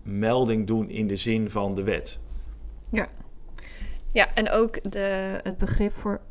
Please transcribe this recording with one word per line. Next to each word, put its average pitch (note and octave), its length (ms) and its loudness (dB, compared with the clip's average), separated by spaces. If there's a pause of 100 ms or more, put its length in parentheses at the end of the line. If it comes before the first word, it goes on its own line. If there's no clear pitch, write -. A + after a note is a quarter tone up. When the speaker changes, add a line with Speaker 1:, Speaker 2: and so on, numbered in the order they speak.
Speaker 1:
melding A2 640 2
doen A2 220 2
in G#2+ 180 0
de G2 80 0
zin A2 340 2
van G2+ 260 0
de G2 80 0
wet. F#2+ 360 0 (680)
Speaker 2:
Ja. G#3+ 180 0 (1040)
Ja, - 220 4
en G#3+ 160 2
ook A3+ 420 2
de, G3 520 -2
het F#3 140 -4
begrip G3+ 340 4
voor G#3 400 -4